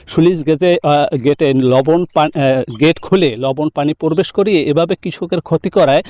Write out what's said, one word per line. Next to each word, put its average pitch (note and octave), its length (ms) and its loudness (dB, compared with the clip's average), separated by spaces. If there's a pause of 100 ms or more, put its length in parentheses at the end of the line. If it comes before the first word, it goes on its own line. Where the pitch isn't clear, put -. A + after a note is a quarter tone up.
স্লুইস E3 380 0
গেটে, F3 380 2
আহ, D3 340 0
গেটে C#3 360 0
লবণ C3+ 600 2
পান-, D#3 260 0
আহ, C3 380 0
গেট D#3 220 2
খুলে E3+ 380 0
লবণ C3+ 320 -4
পানি D3 240 -2
প্রবেশ D#3+ 380 -2
করিয়ে F#3+ 320 0
এভাবে E3 320 0
কৃষকের F3 460 -6
ক্ষতি - 280 -2
করায় D3+ 400 2